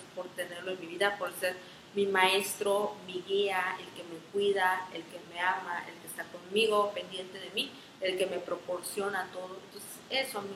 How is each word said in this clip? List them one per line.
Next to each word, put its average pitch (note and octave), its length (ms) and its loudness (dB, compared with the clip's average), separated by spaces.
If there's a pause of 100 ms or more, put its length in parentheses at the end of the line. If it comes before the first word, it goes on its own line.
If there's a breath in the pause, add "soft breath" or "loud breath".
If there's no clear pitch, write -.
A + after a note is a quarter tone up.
(160)
por F3+ 140 -6
tenerlo F3 420 -6
en F#3 80 -4
mi E3 80 -10
vida, G3 300 2
por F3 160 -2
ser F3+ 220 0 (380 loud breath)
mi G3+ 140 4
maestro, G3 880 4 (100)
mi F#3 220 -6
guía, F#3+ 500 2
el F#3 80 -10 (100)
que F3+ 80 -10
me E3 140 -10 (140)
cuida, F#3+ 640 4
el E3 100 -6
que F3 160 -14 (120)
me E3+ 80 -8
ama, F3+ 480 0
el - 120 -12
que E3+ 80 -14
está E3 160 -8
conmigo, G3+ 720 4
pendiente F#3 440 -8
de F3+ 140 -12
mí, C4 180 -2 (300 loud breath)
el F#3 180 0
que F#3+ 80 4
me F3 140 -2
proporciona F#3 960 -2
todo. F#3 320 -8
Entonces, - 260 -14 (180)
eso C4 300 0
a - 20 -2
mí G3 140 -6